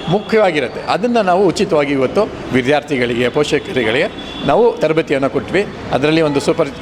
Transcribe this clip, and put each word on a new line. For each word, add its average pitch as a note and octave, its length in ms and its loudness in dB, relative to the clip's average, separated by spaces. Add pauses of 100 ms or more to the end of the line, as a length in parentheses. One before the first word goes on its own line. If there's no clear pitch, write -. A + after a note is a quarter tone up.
ಮುಖ್ಯವಾಗಿರುತ್ತೆ. F#3 800 0
ಅದನ್ನ A3+ 320 0
ನಾವು F#3 260 2
ಉಚಿತವಾಗಿ D#3 460 0
ಇವತ್ತು C3+ 360 0 (240)
ವಿದ್ಯಾರ್ಥಿಗಳಿಗೆ, B2+ 760 0
ಪೋಷಕರುಗಳಿಗೆ C#3 800 0 (380)
ನಾವು G#3+ 300 4
ತರಬೇತಿಯನ್ನು D#3 540 0
ಕೊಟ್ವಿ. C#3 360 -2 (260)
ಅದರಲ್ಲಿ D3+ 280 2
ಒಂದು D3 200 2
ಸೂಪರ್ D#3+ 280 0 (140)